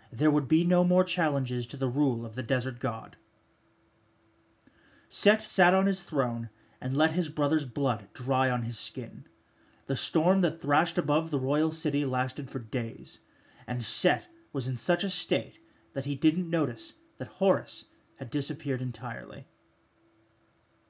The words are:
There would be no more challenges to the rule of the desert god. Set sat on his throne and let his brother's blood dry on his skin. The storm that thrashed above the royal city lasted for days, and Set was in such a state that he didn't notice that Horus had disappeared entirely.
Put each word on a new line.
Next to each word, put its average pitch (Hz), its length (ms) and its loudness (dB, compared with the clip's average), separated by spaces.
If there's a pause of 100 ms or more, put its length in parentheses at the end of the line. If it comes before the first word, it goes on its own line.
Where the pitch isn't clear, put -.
(120)
There 143 200 2
would 143 160 2
be 160 160 4
no 175 200 4
more 180 200 4
challenges 135 640 -2
to 135 100 -10
the 131 100 0
rule 123 380 2
of 107 80 -10
the 123 80 -6
desert 123 380 -2
god. 113 360 -6 (1900)
Set 214 360 4
sat 180 320 4
on 190 100 4
his 190 160 0
throne 120 480 -2 (320)
and 131 160 -2
let 151 140 4
his 160 180 0
brother's 160 360 0
blood 123 480 -2
dry 131 360 0
on 123 140 -2
his 117 160 -6
skin. - 460 -10 (600)
The 135 100 -2
storm 180 460 4
that 165 200 2
thrashed 151 360 2
above 160 320 2
the 147 100 0
royal 147 320 2
city 147 340 0
lasted 131 440 -4
for 131 100 -6
days, 113 600 -8 (480)
and 120 160 -4
Set - 440 0 (240)
was 127 160 -4
in 127 100 -2
such 175 260 0
a 196 80 -2
state - 460 -2 (360)
that 131 120 -4
he 143 100 -4
didn't 160 340 2
notice 147 440 -2 (240)
that - 100 -8
Horus - 640 0 (280)
had 123 120 -10
disappeared 139 520 -4
entirely. 123 680 -10 (1400)